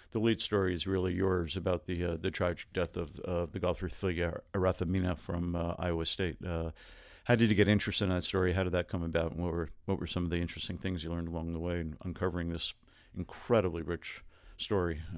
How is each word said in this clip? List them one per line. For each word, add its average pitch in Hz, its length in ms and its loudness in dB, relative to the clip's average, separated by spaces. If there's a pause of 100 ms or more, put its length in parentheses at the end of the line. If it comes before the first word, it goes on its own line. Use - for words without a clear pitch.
(100)
the 113 80 -2
lead 113 220 4
story 95 340 2
is 82 120 -2
really 92 260 2
yours 90 440 0
about 90 300 0
the, 87 160 -2
uh, 85 180 0
the 92 100 0
tragic - 420 -2
death 87 240 -2
of, 82 240 -6
of 87 320 -2
the 95 80 -4
golfer 90 280 0
Thea 85 520 -2 (120)
Arathemina 92 640 2
from, 87 380 -2
uh, 85 240 0
Iowa 85 280 0
State. 87 380 -2
Uh, 82 260 -2 (540)
how 123 120 4
did 110 140 6
you 107 40 6
get 95 140 8
interested 104 360 4
in 92 60 2
that 90 140 2
story? 92 300 2
How 92 100 2
did 90 80 -2
that 87 160 0
come 87 140 -2
about? 82 300 0
And 87 120 -2
what 85 80 0
were, 82 160 -2 (160)
what 95 160 0
were 87 80 -4
some 90 160 -2
of 85 60 0
the 87 80 2
interesting 85 400 -4
things 90 260 -4
you 82 60 -4
learned 85 180 -4
along 82 240 -4
the 80 80 -4
way 87 200 -2
in 78 220 -6
uncovering 87 460 -2
this 82 240 -4 (440)
incredibly 92 640 0
rich - 420 -8 (320)
story 87 460 0 (140)